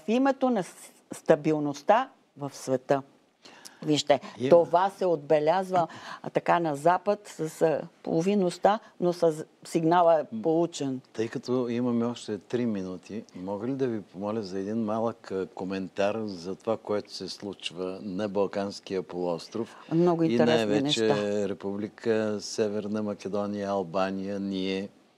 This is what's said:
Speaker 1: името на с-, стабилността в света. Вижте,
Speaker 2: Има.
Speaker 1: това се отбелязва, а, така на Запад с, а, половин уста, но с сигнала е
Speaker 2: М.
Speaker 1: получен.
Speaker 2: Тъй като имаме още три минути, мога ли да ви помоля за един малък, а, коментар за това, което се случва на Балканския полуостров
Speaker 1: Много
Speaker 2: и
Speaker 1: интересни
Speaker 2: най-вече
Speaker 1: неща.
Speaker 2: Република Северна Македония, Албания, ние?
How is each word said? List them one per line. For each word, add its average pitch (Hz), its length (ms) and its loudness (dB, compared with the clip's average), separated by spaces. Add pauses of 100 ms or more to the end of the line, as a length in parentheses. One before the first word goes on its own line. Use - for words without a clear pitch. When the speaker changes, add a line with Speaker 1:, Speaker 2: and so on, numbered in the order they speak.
Speaker 1:
името 262 420 2
на 220 120 2
с-, - 120 -12 (380)
стабилността 156 960 2 (300)
в 139 160 -8
света. 131 480 0 (840)
Вижте, 143 360 2 (180)
Speaker 2:
Има. 127 120 -2
Speaker 1:
това 170 400 6
се 190 160 -4
отбелязва, 160 800 2 (360)
а, - 80 -10
така 170 300 2
на 156 160 -2
Запад 180 520 2
с, - 340 -6
а, 160 180 4 (220)
половин 190 420 2
уста, 190 340 2 (220)
но 175 120 2
с 165 320 0 (200)
сигнала 165 560 4
е 139 120 -4
Speaker 2:
М. 110 100 -6
Speaker 1:
получен. 160 580 0 (120)
Speaker 2:
Тъй 113 160 -2
като 123 400 -2
имаме 120 380 0
още 117 320 -6
три 123 280 -2
минути, 95 580 -6 (120)
мога 98 300 -6
ли 131 60 -4
да 135 140 -2
ви 113 160 -4
помоля 104 400 -6
за 95 160 -8
един 107 260 -4
малък, 110 480 -4
а, 95 140 -2
коментар 95 800 -4
за 92 300 -8
това, 110 220 -4
което - 380 -6
се 95 140 -10
случва 92 720 -8
на 104 260 -4
Балканския 98 720 -2
полуостров 87 760 -6 (160)
Speaker 1:
Много 165 300 4
Speaker 2:
и 165 40 4
Speaker 1:
интересни 120 300 4
Speaker 2:
най-вече 113 460 2
Speaker 1:
неща. 104 460 2
Speaker 2:
Република 104 920 -2
Северна 107 600 -2
Македония, 101 680 -4
Албания, 95 720 -2
ние? 95 480 -2 (300)